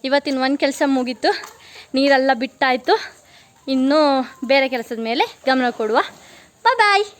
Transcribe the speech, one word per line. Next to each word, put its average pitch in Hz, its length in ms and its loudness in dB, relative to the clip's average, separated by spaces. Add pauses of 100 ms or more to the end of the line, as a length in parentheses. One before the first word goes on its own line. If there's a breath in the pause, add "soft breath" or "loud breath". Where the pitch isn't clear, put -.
ಇವತ್ತಿನ 277 340 -2
ಒಂದು 262 200 0
ಕೆಲಸ 277 280 -2
ಮುಗೀತು, 262 440 -2 (640 loud breath)
ನೀರೆಲ್ಲ 269 400 2
ಬಿಟ್ಟಾಯ್ತು. 254 600 0 (760 loud breath)
ಇನ್ನು 269 320 2 (460 loud breath)
ಬೇರೆ 269 220 2
ಕೆಲಸದ 233 300 -6
ಮೇಲೆ 233 260 -2 (220)
ಗಮನ 262 240 0
ಕೊಡುವ. 220 280 -2 (680 loud breath)
ಬಾಯ್ 480 140 2
ಬಾಯ್. 415 260 4 (160)